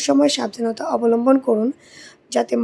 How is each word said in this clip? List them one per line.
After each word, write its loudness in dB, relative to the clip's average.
সময় 4
সাবধানতা -6
অবলম্বন 2
করুন, 0
যাতে -2